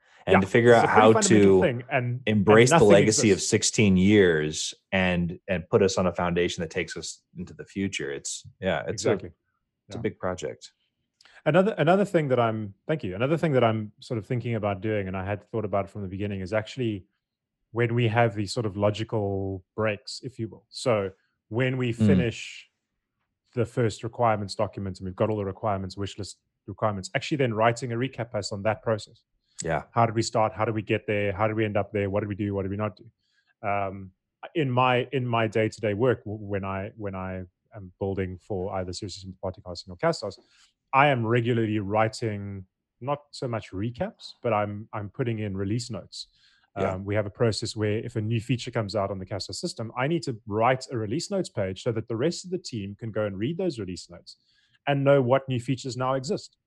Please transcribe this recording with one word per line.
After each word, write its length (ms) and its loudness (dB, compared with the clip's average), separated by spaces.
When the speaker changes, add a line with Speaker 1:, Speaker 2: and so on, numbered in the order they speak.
Speaker 1:
And 100 4
Speaker 2:
Yeah, 60 8
Speaker 1:
to 60 0
figure 240 8
Speaker 2:
this 120 10
is 60 4
Speaker 1:
out 0 -
Speaker 2:
a 40 2
pretty 80 8
Speaker 1:
how 120 10
Speaker 2:
fundamental 480 8
Speaker 1:
to 60 -
Speaker 2:
thing, 220 -2
and, 160 0
and 220 -4
Speaker 1:
embrace 420 8
the 60 6
Speaker 2:
nothing 140 8
Speaker 1:
legacy 420 6
of 60 6
Speaker 2:
exists. 120 -4
Speaker 1:
sixteen 480 4
years 760 4
and, 440 0
and 200 -4
put 120 6
us 160 2
on 100 2
a 60 -2
foundation 480 0
that 80 -6
takes 260 -6
us 260 -14
into 160 -12
the 120 -16
future. 460 -6
It's, 340 -10
yeah, 220 -2
it's 200 -8
Speaker 2:
Exactly. 260 -2
Speaker 1:
a, 20 -20
it's 80 -14
a 20 -8
Speaker 2:
Yeah. 40 -10
Speaker 1:
big 180 -6
project. 520 -8
Speaker 2:
Another, 320 4
another 280 4
thing 240 0
that 100 2
I'm, 340 -2
thank 160 -4
you. 120 -6
Another 200 0
thing 160 0
that 140 4
I'm 340 0
sort 180 -8
of 80 -8
thinking 300 -4
about 240 -2
doing, 300 -2
and 80 -6
I 80 -6
had 260 -4
thought 140 -4
about 200 -2
it 60 -16
from 120 -10
the 40 -8
beginning, 320 -6
is 140 -8
actually 520 -4
when 240 0
we 120 2
have 260 2
these 200 -6
sort 120 -4
of 120 -6
logical 880 -2
breaks, 480 -6
if 160 -14
you 80 -6
will. 220 -18
So 420 0
when 260 0
we 160 -2
Speaker 1:
Mm. 160 2
Speaker 2:
finish 600 0
the 100 0
first 380 -2
requirements 520 -2
document 440 -6
and 60 -10
we've 120 -8
got 120 2
all 80 -2
the 80 -4
requirements, 520 -6
wish 200 -8
list 200 -12
requirements, 480 -4
actually 240 -4
then 160 0
writing 380 0
a 40 -4
recap 360 -6
based 220 -6
on 100 -10
that 180 -2
process. 400 -4
Speaker 1:
Yeah. 280 -2
Speaker 2:
How 140 4
did 100 0
we 60 0
start? 320 0
How 120 -2
did 100 -2
we 60 -4
get 260 -2
there? 260 0
How 140 0
did 80 -2
we 100 0
end 120 -2
up 140 -4
there? 180 -2
What 120 -2
did 80 -6
we 60 -6
do? 200 -4
What 80 -2
did 80 -6
we 60 -6
not 200 -6
do? 720 -16
Um, 440 -4
in 160 0
my, 400 2
in 160 -2
my 200 0
day-to-day 460 -2
work, 320 0
w-, 180 -8
when 220 -6
I, 320 -8
when 180 -8
I 280 -8
am 240 -18
building 380 -4
for 380 -8
either 160 -4
SiriusXM 420 -12
podcasting 460 -10
or 80 -14
Castos, 380 -4
I 160 6
am 180 2
regularly 540 0
writing 840 -2
not 180 -4
so 160 -8
much 240 -6
recaps, 720 -8
but 120 0
I'm, 400 -2
I'm 160 -8
putting 300 -4
in 160 -4
release 340 -4
notes. 380 -12
Speaker 1:
Yeah. 180 0
Speaker 2:
Um, 100 -8
we 100 -4
have 120 0
a 40 -10
process 440 -2
where 240 -2
if 160 -8
a 60 -4
new 200 -2
feature 300 -4
comes 240 -4
out 160 -2
on 80 -8
the 60 -10
Castos 300 -8
system, 420 -8
I 100 -2
need 160 -2
to 120 -6
write 440 2
a 60 -4
release 320 -4
notes 200 -2
page 340 -6
so 80 -2
that 160 -4
the 80 -6
rest 300 -2
of 60 -12
the 60 -6
team 420 -10
can 120 -10
go 140 -2
and 120 -6
read 200 -4
those 220 -4
release 300 -10
notes 280 -20
and 160 0
know 180 6
what 260 2
new 120 -2
features 360 -4
now 200 -2
exist 520 -6